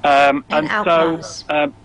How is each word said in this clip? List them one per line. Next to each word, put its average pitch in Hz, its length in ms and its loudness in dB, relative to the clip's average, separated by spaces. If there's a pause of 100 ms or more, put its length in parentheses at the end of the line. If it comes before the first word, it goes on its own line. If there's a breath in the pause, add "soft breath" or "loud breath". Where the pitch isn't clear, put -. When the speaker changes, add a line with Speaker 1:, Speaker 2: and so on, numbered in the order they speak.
Speaker 1:
Um, 143 480 2
Speaker 2:
And 156 160 -2
Speaker 1:
and - 20 -6
Speaker 2:
outcomes. 165 800 -2
Speaker 1:
so, 151 60 -4
uh, 147 140 0 (160)